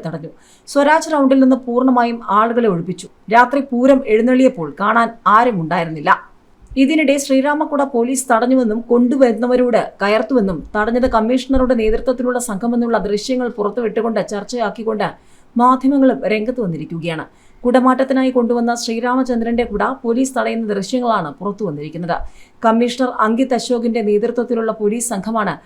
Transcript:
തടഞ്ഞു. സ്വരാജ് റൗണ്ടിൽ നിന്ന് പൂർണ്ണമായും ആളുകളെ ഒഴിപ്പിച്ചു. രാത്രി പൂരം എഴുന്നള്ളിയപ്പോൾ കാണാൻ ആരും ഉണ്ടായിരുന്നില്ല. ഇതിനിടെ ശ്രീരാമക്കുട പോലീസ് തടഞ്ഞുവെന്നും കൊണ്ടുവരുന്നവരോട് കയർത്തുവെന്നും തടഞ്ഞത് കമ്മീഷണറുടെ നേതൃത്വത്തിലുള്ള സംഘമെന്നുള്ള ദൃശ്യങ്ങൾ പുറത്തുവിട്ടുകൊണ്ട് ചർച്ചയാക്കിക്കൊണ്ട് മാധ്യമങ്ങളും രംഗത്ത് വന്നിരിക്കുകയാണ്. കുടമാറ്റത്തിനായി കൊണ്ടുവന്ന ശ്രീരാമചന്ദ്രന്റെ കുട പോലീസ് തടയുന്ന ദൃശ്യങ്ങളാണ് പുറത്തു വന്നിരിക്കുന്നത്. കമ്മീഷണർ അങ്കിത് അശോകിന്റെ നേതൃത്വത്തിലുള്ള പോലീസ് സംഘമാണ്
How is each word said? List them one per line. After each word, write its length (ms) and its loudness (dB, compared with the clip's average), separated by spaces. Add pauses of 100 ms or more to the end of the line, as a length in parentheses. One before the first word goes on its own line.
തടഞ്ഞു. 260 -10 (420)
സ്വരാജ് 400 2
റൗണ്ടിൽ 300 4
നിന്ന് 220 4
പൂർണ്ണമായും 540 0 (180)
ആളുകളെ 360 2
ഒഴിപ്പിച്ചു. 360 -8 (260)
രാത്രി 260 4 (100)
പൂരം 300 4 (120)
എഴുന്നള്ളിയപ്പോൾ 560 2 (120)
കാണാൻ 280 2 (260)
ആരും 280 4
ഉണ്ടായിരുന്നില്ല. 480 -2 (720)
ഇതിനിടെ 420 2
ശ്രീരാമക്കുട 560 0 (160)
പോലീസ് 340 -2
തടഞ്ഞുവെന്നും 500 2 (120)
കൊണ്ടുവരുന്നവരോട് 880 2 (220)
കയർത്തുവെന്നും 540 0 (200)
തടഞ്ഞത് 400 0
കമ്മീഷണറുടെ 640 2
നേതൃത്വത്തിലുള്ള 640 0
സംഘമെന്നുള്ള 480 -2 (120)
ദൃശ്യങ്ങൾ 400 -2 (100)
പുറത്തുവിട്ടുകൊണ്ട് 640 -2 (100)
ചർച്ചയാക്കിക്കൊണ്ട് 760 -4 (540)
മാധ്യമങ്ങളും 580 4 (140)
രംഗത്ത് 320 -4
വന്നിരിക്കുകയാണ്. 600 -8 (380)
കുടമാറ്റത്തിനായി 680 2
കൊണ്ടുവന്ന 360 0 (120)
ശ്രീരാമചന്ദ്രന്റെ 880 -2
കുട 120 -2 (200)
പോലീസ് 320 0
തടയുന്ന 360 -4
ദൃശ്യങ്ങളാണ് 580 -2 (100)
പുറത്തു 280 -6
വന്നിരിക്കുന്നത്. 480 -6 (500)
കമ്മീഷണർ 440 2 (160)
അങ്കിത് 320 0
അശോകിന്റെ 520 -2
നേതൃത്വത്തിലുള്ള 720 0
പോലീസ് 340 -2
സംഘമാണ് 400 -4 (120)